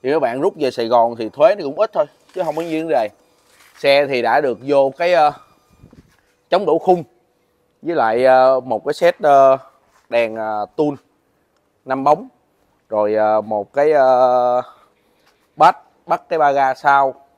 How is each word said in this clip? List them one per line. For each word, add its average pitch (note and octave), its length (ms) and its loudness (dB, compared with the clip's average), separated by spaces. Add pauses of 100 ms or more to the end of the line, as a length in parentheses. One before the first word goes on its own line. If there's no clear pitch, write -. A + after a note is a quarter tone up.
Thì C3 100 -2
các D#3 60 0
bạn C3 220 -4
rút C#3 160 -2
về C#3+ 140 -2
Sài A#2 160 -6
Gòn A#2 300 0
thì A2+ 120 -8
thuế D3+ 260 2
nó G3+ 100 -10
cũng D3 160 -6
ít A3 120 -2
thôi, D#3+ 120 -2 (300)
chứ F#3 100 -6
không D3+ 120 -6
có E3 60 -6
gì D#3+ 180 -6
vấn E3 80 -8
đề. B2 200 -2 (720)
Xe C#3+ 280 2
thì C3 160 -2
đã A2+ 180 0
được B2 260 -4
vô C#3 320 0
cái, F3+ 140 -2
ờ, D#3 200 2 (1160)
chống F#3+ 160 -2
đổ D#3+ 120 0
khung. F3+ 260 0 (800)
Với E3 140 -6
lại, A#2+ 280 0
ờ, C3 360 4
một B2 240 -8
cái D3 100 -4
set, E3+ 260 0
ờ, C3+ 380 4 (500)
đèn, A#2 280 -2
ờ, G#2+ 300 -6 (100)
tool D3 180 -2 (920)
năm C3 200 -6
bóng. D#3 240 0 (600)
Rồi, G#2+ 260 -2
ờ, G#2+ 260 0
một G#2 320 -8
cái, D3+ 200 0
ờ, B2+ 720 2 (920)
bát D#3 200 4 (300)
bắt E3 220 -4
cái E3 100 -4
ba D3 140 2
ga C3+ 220 0
sau. C#3 400 0 (240)